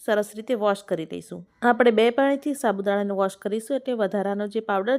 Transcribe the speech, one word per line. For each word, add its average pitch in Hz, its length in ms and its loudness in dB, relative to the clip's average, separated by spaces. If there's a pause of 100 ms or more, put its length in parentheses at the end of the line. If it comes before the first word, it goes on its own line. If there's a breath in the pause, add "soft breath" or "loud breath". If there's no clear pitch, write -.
સરસ 208 300 0
રીતે 226 280 -4
વોશ 202 240 2
કરી 165 240 -4
લઈશું. 175 320 -12 (180)
આપણે 240 380 4
બે 233 120 6
પાણીથી 277 520 0
સાબુદાણાને 202 560 0
વોશ 190 240 0
કરીશું 220 340 -4
એટલે 247 240 -4
વધારાનો 202 540 -2
જે 220 140 -4
પાવડર 208 300 0